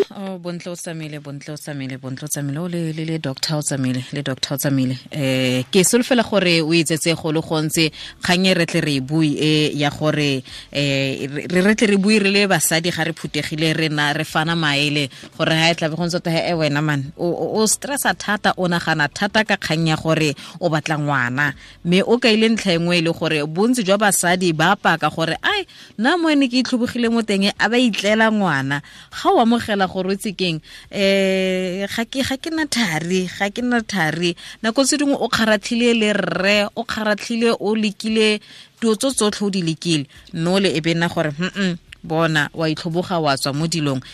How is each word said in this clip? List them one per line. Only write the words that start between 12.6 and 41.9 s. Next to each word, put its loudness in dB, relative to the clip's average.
ga -2
re -2
phuthegile, -2
re 0
na, 0
re -2
fana -2
maele 0
gore 0
ha 4
e 2
tla -2
be -6
go -2
ntse -2
tota, -4
"Eh, 0
wena 0
man, -2
o, -4
o, -2
o 2
stressa -2
thata, -2
o 0
nagana 0
thata 0
ka -2
kgang 0
ya 2
gore 0
o 0
batla -2
ngwana." 0
Mme 4
o 4
kaile 4
ntlha 0
e 2
nngwe 2
e 2
le 0
gore -2
bontsi 2
jwa 2
basadi 2
ba 2
paka 2
gore, -2
"Ai, -2
nna 2
mo 2
ene 4
ke 0
itlhobogile 0
mo 2
teng, 2
a 2
ba 2
itlela 4
ngwana." 0
Ga -2
o 6
amogela 2
gore -4
o 0
itse -6
keng, -2
eh, 0
ga -4
ke, -6
ga -2
ke -8
na -2
thari, 0
ga -4
ke -6
na 0
thari. -2
Nako 2
tse 0
dingwe 0
o -2
kgaratlhile 2
le 2
rre, 0
o -4
kgaratlhile, -2
o 0
lekile, 0
dilo 2
tso 0
tsotlhe 0
o 0
di -2
lekile. 0
Mme -2
ole 2
e -2
be 0
nna 0
gore, -2
"Mm-mm, -4